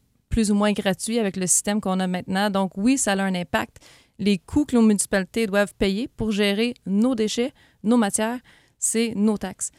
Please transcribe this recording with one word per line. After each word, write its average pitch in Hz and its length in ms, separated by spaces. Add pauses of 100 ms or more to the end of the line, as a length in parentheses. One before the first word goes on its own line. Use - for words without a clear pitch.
(300)
plus 220 200
ou 208 60
moins 208 180
gratuit 202 460
avec 202 180
le 185 80
système 208 340
qu'on 190 200
a 185 80
maintenant. 190 420
Donc 196 260
oui, 240 220
ça 214 140
a 190 120
un 190 120
impact. 196 420 (420)
Les 196 200
coûts - 260
que - 100
nos 233 60
municipalités 208 640
doivent 202 320
payer 202 300
pour 220 240
gérer 202 420 (140)
nos 214 260
déchets, 233 400 (300)
nos 233 140
matières, 220 420 (400)
c'est 226 360
nos 208 220
taxes - 420